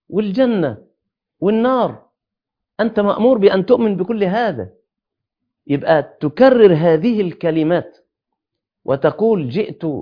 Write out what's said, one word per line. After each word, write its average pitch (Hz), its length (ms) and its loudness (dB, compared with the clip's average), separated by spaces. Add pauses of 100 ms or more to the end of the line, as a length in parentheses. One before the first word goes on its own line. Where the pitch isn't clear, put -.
والجنة 196 760 -2 (540)
والنار؟ 220 680 -2 (720)
أنت 220 200 -2
مأمور 208 380 2
بأن 190 280 2
تؤمن 226 320 0
بكل 202 260 -4
هذا. 180 460 -4 (1000)
يبقى 143 520 -2
تكرر 220 540 4
هذه 170 480 2
الكلمات 160 760 -2 (880)
وتقول: 160 640 -2
"جئت 156 340 -6 (180)